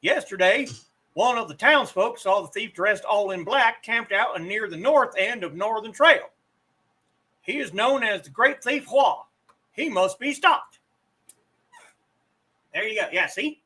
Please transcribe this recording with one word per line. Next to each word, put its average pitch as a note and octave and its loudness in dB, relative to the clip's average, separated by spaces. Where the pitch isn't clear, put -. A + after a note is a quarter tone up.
Yesterday, G3+ 0
one A#3 2
of A3+ -4
the D3+ -12
townsfolk A#3+ 2
saw G3 0
the E3 -12
thief G#3 -10
dressed G3+ -2
all G#3 0
in F#3 -6
black A#3 0
camped A#3 -4
out G3+ 0
and E3 -8
near G#3 -6
the E3+ -10
north C4 2
end G3+ -4
of D#3 -8
Northern G#3+ -4
Trail. D4 4
He A#3 -6
is B3 -6
known B3 0
as G#3 -2
the - -20
Great B3+ 2
Thief C#4 -4
Hua. B3+ 2
He D#4 -6
must F#3 0
be C#4 -4
stopped. - 0
There F#3+ -4
you G#3+ -6
go. F3+ -2
Yeah, E3+ -2
see? D4+ -8